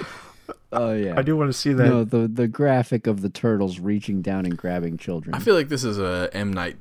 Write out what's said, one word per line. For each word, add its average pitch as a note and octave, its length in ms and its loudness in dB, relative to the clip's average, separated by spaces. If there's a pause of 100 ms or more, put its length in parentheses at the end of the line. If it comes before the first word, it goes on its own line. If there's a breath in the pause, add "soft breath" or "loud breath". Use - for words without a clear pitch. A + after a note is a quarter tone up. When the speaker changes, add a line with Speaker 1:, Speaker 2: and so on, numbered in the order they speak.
(720 loud breath)
Speaker 1:
Oh, A#2 220 0
yeah. G2 240 0
Speaker 2:
I C3 60 2
do D#3 120 2
wanna C#3+ 180 2
see C#3+ 200 0
that. C3 140 6
Speaker 1:
No, B2 160 6
the, A#2 240 2
the A#2 200 0
graphic B2+ 600 2
of G2+ 140 0
the G2 80 -2
turtles G2 500 0
reaching G2+ 420 -2
down F#2+ 240 -2
and F2 100 -2
grabbing E2+ 420 -4
children. E2 360 -6
Speaker 3:
I - 60 -4
feel G3 160 4
like D3+ 140 2
this C3+ 140 -2
is G#2+ 140 -2
a F2+ 340 -2
M. G2+ 220 -4
Night F2 280 -4